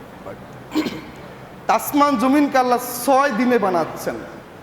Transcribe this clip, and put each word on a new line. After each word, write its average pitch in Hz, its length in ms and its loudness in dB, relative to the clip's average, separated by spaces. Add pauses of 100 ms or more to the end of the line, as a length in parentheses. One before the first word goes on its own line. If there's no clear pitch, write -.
(1700)
আসমান 277 500 2
জমিনকে 269 400 4
আল্লাহ 247 220 4 (260)
ছয় 277 260 4
দিনে 240 260 2
বানাচ্ছেন। 175 580 -2 (480)